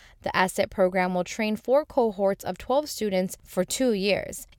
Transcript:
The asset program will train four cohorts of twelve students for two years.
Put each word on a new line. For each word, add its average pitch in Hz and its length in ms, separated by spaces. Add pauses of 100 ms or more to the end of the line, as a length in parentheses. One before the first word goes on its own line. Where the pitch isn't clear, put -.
(220)
The - 140
asset 190 340
program 185 440
will 180 100
train 214 320
four 269 300
cohorts 202 580
of 185 140
twelve 294 320
students 190 540
for - 220
two 247 280
years. 196 540 (120)